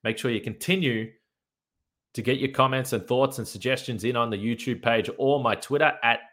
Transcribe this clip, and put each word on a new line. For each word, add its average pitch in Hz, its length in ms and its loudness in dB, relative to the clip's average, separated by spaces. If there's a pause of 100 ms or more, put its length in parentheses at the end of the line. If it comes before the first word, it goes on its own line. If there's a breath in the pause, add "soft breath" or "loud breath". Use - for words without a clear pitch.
Make 110 140 0
sure 127 120 -2
you 107 100 0
continue 120 680 -2 (1040)
to 120 80 -6
get 127 160 0
your 135 140 -2
comments 131 400 2
and 113 140 -4
thoughts 135 320 2
and 110 80 -6
suggestions 120 580 -4
in 123 120 0
on 117 140 0
the 104 60 -2
YouTube 117 440 -4
page 113 380 0
or 135 240 2
my 113 140 2
Twitter 147 360 2 (100)
at 117 180 4 (120)